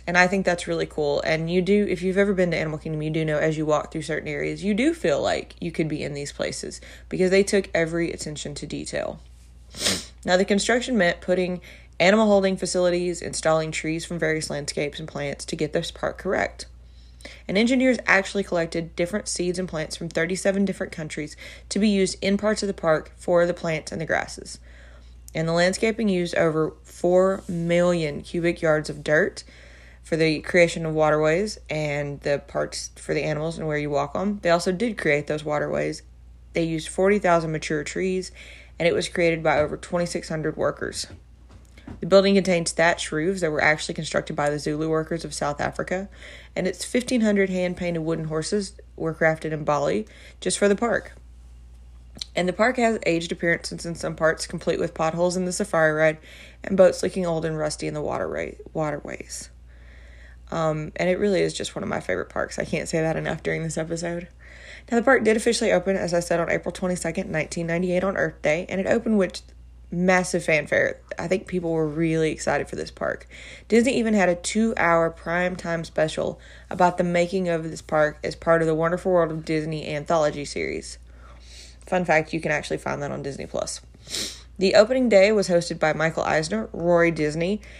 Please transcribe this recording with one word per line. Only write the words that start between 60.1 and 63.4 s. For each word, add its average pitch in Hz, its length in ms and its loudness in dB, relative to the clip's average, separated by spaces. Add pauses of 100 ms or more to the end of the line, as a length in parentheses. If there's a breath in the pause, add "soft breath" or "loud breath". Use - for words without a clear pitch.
Um, 156 460 -2
and 175 140 0
it 180 100 2
really 196 220 2
is 160 120 0
just - 220 -8
one - 80 -8
of - 60 -6
my - 100 -4
favorite - 300 -4
parks. - 300 -4
I - 60 -2
can't - 220 -4
say 165 140 -2
that 160 140 0
enough 156 280 -4